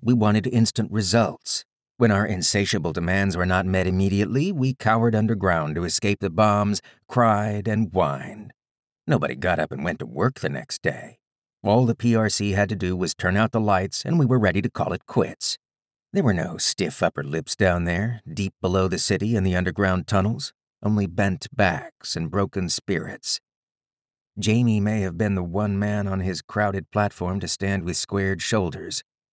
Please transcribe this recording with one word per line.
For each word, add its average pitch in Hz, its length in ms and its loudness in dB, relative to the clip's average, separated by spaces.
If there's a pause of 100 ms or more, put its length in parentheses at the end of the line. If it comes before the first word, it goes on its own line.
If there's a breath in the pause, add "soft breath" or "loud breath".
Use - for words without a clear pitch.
we 117 120 2
wanted 107 340 2
instant 113 420 2
results. 104 760 0 (320)
When 120 120 6
our 101 160 4
insatiable 92 680 0
demands 92 420 0
were 90 100 0
not 92 200 2
met 92 220 2
immediately, 98 640 2
we 131 200 0
cowered 113 420 2
underground 92 600 0
to 85 80 -2
escape 101 380 0
the 98 80 0
bombs, 104 520 2 (280 loud breath)
cried, 104 580 2
and 107 240 0
whined. 87 600 -2 (520)
Nobody 76 300 0
got 82 240 -2
up 76 140 -4
and 67 100 -8
went 85 160 -4
to - 60 -10
work 76 340 -4
the - 80 -4
next 69 340 -8
day. - 380 -8 (420)
All 110 240 4
the 117 100 2
P 117 200 2
R 110 140 2
C 101 220 0
had 98 180 2
to 107 60 -4
do 90 200 -2
was 90 180 -2
turn 92 220 0
out 110 160 2
the 113 80 0
lights, 98 460 0
and 160 120 2
we 147 80 4
were 127 140 4
ready 98 220 2
to - 80 -2
call - 240 -4
it - 140 -6
quits. - 500 -2 (560)
There 190 100 2
were 113 100 4
no - 240 -4
stiff - 460 -2
upper 82 200 0
lips 73 340 -4
down 87 260 4
there, 101 380 -2 (100)
deep 95 300 -4
below 92 260 2
the 90 100 -2
city 104 380 0
in 95 80 2
the 92 140 2
underground 92 500 0
tunnels, 104 460 0 (300)
only 104 240 2
bent 95 440 -2
backs - 640 -2
and 82 140 -4
broken 92 400 -2
spirits. - 720 -4 (960)
Jamie 110 420 2
may 107 220 0
have 90 160 -4
been 101 160 0
the 92 100 -2
one 98 360 -2
man 104 280 -2
on 95 120 -2
his 92 240 -4
crowded 98 480 -2
platform 101 480 -2
to 90 80 -6
stand 98 360 -2
with 85 140 -4
squared 98 460 -2
shoulders. 85 600 -2 (300)